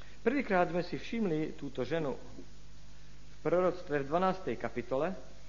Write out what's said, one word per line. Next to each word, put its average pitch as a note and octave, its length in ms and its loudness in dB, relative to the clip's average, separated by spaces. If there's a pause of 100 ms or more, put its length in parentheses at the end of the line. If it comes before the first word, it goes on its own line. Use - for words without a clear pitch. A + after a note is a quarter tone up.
(220)
Prvýkrát G#3+ 480 4
sme E3+ 160 2
si - 80 -4
všimli D#3+ 640 0
túto C3+ 240 -2
ženu C#3 320 0
v - 1300 -6
proroctve D#3+ 640 2
v - 20 -6
dvanástej F3+ 460 2
kapitole, B2+ 560 0 (380)